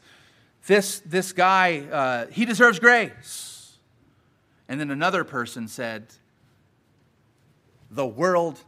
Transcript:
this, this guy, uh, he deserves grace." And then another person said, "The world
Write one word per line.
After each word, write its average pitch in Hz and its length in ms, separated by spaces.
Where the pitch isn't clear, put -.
this, 196 400
this 185 260
guy, 180 500
uh, 127 400
he 220 140
deserves 226 340
grace." - 960
And 135 120
then 147 100
another 165 340
person 120 440
said, 113 400
"The 131 160
world 165 600